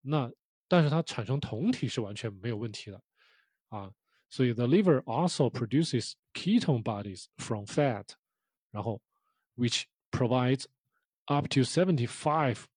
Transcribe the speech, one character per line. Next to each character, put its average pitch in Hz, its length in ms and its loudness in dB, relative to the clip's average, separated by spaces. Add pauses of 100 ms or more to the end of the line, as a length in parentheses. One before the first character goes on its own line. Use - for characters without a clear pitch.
那 139 280 0 (400)
但 175 140 6
是 147 80 4
它 160 120 2
产 - 220 -6
生 131 160 0
酮 139 300 -2
体 - 160 -2
是 117 140 -2
完 104 140 -6
全 107 200 -6
没 95 140 -8
有 117 80 -4
问 113 160 -6
题 - 180 -12
的， 98 120 -16 (680)
啊， 101 220 -10 (380)
所 - 160 0
以 120 80 4
the 120 140 0
liver 170 380 6
also 139 460 2
produces 123 640 -2 (220)
ketone 165 480 2
bodies 101 440 -6 (100)
from 104 280 -6
fat， 117 440 0 (640)
然 104 120 -6
后 107 180 -4 (560)
which 120 280 -2 (260)
provides 127 540 2 (640)
up 143 220 0
to - 120 2
seventy-five 147 1040 0 (120)